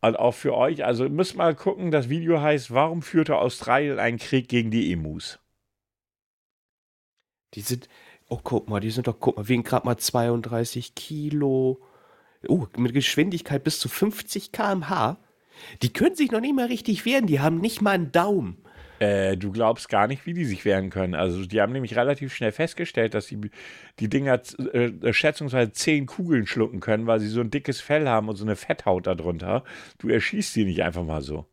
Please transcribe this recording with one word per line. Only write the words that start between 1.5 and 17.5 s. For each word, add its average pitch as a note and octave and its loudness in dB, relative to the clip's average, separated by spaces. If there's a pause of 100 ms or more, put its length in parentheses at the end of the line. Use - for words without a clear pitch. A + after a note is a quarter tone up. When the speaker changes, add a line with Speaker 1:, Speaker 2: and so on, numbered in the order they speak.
Speaker 1:
gucken, F#3+ -2
das C#3 0
Video E3 2
heißt, D3 2
warum D#3+ 2
führte D#3 2
Australien B2+ 0
einen A#2 0
Krieg B2+ 0
gegen A#2 2
die G#2+ 0
Emus? D#2 -6 (2250)
Speaker 2:
Die G2+ -12
sind, B2 -6 (400)
oh, A#2+ -6
guck - -2
mal, G#2 -2
die A2 -4
sind A#2 -2
doch, A#2 -4
guck - 2
mal, G#2 -8
wiegen A#2+ 2
grad B2 0
mal A#2+ 0
zweiunddreißig A#2 -2
Kilo. C#3+ -2 (680)
Oh, G2 2 (100)
mit A#2+ 2
Geschwindigkeit D3 0
bis - -2
zu B2 -4
fünfzig - -4
K G3+ 0
M E3+ -2
H. E3 0 (640)
Die B2+ 0
können F4+ 2
sich C#4+ 2
noch A3 0
nicht C#4 0
mal B3+ 2
richtig A3+ -2
wehren, B3 4
die D3+ 2
haben D#3+ 2